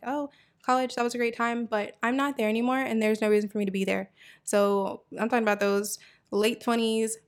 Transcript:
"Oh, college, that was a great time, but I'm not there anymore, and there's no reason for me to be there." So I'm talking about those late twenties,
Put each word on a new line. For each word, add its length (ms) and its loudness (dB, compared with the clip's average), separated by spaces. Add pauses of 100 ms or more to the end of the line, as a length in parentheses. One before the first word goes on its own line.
"Oh, 220 -4 (360)
college, 300 0
that 80 0
was 100 -2
a 40 -6
great 180 0
time, 300 -2
but 360 -4
I'm 140 0
not 220 0
there 100 2
anymore, 300 2
and 240 0
there's 180 2
no 80 0
reason 220 2
for 80 -6
me 80 0
to 60 -2
be 120 0
there." 280 -2 (340)
So 560 2 (180)
I'm 80 -2
talking 160 0
about 160 2
those 400 0 (320)
late 300 0
twenties, 560 0 (100)